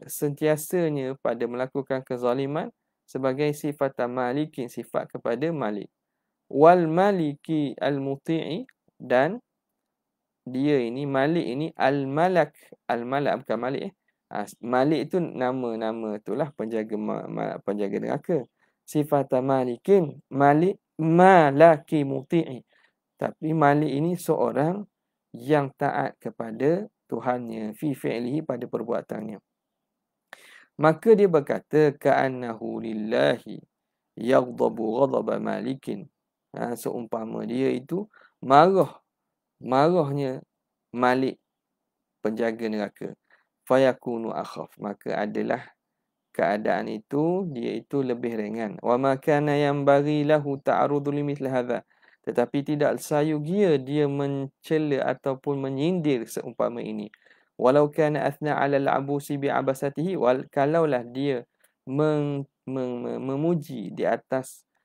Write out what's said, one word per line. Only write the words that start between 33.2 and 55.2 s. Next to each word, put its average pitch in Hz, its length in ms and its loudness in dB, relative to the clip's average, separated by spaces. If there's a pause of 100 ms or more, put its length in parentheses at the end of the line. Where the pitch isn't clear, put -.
yaghdabu 120 640 0 (160)
ghadaba 113 420 0
malikin." 107 680 -6 (420)
Ha, 117 240 -6
seumpama 113 720 -8
dia 127 240 0
itu 151 320 -4 (400)
marah, 151 560 6 (560)
marahnya 139 880 0 (480)
Malik, 127 480 0 (800)
penjaga 113 480 -2
neraka. 107 400 -6 (600)
Fayakunu 123 640 2
akhaf, - 480 -10
maka 104 320 -8
adalah 107 640 -4 (560)
keadaan 104 560 0
itu, 151 640 -2
dia 117 240 -6
itu 127 240 -4
lebih 123 400 -4
ringan. 107 400 -6
Wa 117 160 2
ma 135 240 2
kana 147 400 2
yanbaghi 143 640 4
lahu 143 320 2
ta'arrudu 143 560 0
limithli 143 400 -4
hadha. 123 320 -2 (400)
Tetapi 120 400 0
tidak 147 360 0
sayugia 156 760 2
dia 139 320 0
mencela 139 960 -2
ataupun 135 560 -4